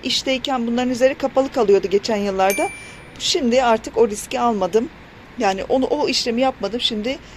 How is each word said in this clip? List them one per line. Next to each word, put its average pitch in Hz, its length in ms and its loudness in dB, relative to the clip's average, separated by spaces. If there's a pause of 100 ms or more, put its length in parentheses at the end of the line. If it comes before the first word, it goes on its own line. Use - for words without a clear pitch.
işteyken 254 640 -2
bunların 247 240 0
üzeri 262 240 2
kapalı 269 380 0
kalıyordu 196 340 4
geçen 202 300 0
yıllarda. 196 520 0 (500)
Şimdi 262 440 2
artık 226 360 0
o 233 100 6
riski 214 320 -6
almadım. 214 480 0 (500)
Yani 196 260 0
onu, 262 200 0
o 294 240 0
işlemi 240 320 -2
yapmadım. 247 400 -2
Şimdi 240 380 -2 (180)